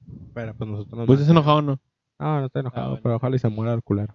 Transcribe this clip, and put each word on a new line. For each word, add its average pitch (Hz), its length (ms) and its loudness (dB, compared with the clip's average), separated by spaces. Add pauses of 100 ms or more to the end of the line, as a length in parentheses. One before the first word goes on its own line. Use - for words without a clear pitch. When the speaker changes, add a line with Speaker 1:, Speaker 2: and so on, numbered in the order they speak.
(340)
Speaker 1:
pero, 113 220 -10
pues, 113 140 -8
nosotros 104 300 -10
nos 117 80 0
Speaker 2:
¿Pues 131 140 8
estás 151 120 6
Speaker 1:
mantenemos. 156 140 6
Speaker 2:
enojado 151 100 4
o 151 40 2
no? 143 200 -2 (380)
Speaker 1:
No, 151 220 -2
no 135 40 -4
estoy 135 160 -6
enojado, 123 240 -8
Speaker 2:
Ah, 131 40 -4
bueno. 123 140 -6
Speaker 1:
pero 120 120 0
ojalá 127 200 -2
y 127 40 -2
se 120 100 0
muera 110 240 -4
el 117 100 -2
culero. 101 320 -4